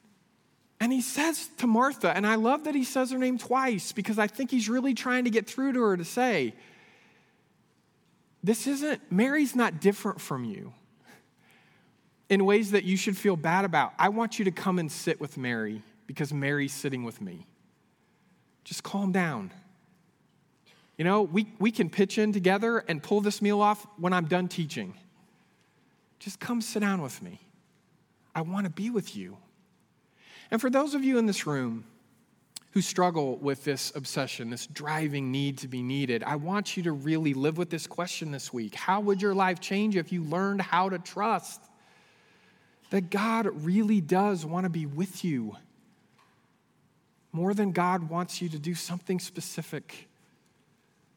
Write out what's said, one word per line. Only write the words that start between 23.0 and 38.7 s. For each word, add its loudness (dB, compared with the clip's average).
pull 2
this -2
meal 4
off 2
when 2
I'm 2
done 2
teaching. -6
Just -12
come -2
sit -4
down 2
with -8
me. -14
I -4
want -2
to -2
be -4
with -4
you." -10
And 0
for 0
those 2
of 0
you 4
in 4
this 0
room -2
who 2
struggle 0
with -4
this -4
obsession, -6
this -10
driving -4
need -2
to -12
be -6
needed, -2
I -2
want -4
you -4
to 0
really 0
live 0
with -4
this -6
question -6
this -10
week. -6